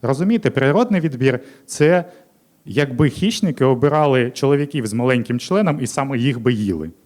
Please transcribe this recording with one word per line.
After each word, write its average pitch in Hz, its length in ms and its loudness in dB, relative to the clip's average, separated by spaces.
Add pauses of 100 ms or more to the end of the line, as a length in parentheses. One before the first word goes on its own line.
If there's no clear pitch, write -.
Розумієте, 151 480 0
природний 180 520 2
відбір — 131 380 0 (260)
це 170 400 2 (600)
якби 135 440 0
хищники 180 560 -2
обирали 131 640 2
чоловіків 143 560 -2
з 104 60 -6
маленьким 120 460 0
членом 185 420 0
і 120 60 -4
саме 139 300 -4
їх 120 220 -2
би 120 140 0
їли. 90 380 -4 (140)